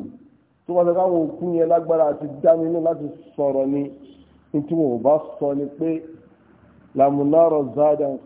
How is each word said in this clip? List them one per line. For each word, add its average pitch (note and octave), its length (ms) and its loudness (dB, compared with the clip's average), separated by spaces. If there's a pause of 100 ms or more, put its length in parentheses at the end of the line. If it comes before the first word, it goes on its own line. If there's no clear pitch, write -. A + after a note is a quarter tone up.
(680)
Tó F3 60 -6
bá F3 100 4
sọ F3 100 4
káwọn F#3 280 2
òkú D3+ 220 -6 (100)
yẹn E3 140 2
lágbára E3 360 2
àti D3 220 -2 (140)
dá E3 160 6
mi E3 80 -2
nù E3 160 -2
láti D#3+ 240 -2 (260)
sọ̀rọ̀ C3+ 360 -2
ni, C#3+ 160 -2 (720)
ní D3 80 0
tí E3 120 -6
wọn D#3 180 0
ò A#2 100 -4
bá C3 120 4 (200)
sọ C#3+ 200 -4
ni C#3+ 120 -4
pé, D#3+ 340 -6 (920)
"Lamunara C#3+ 680 4 (140)
zadan C#3+ 500 0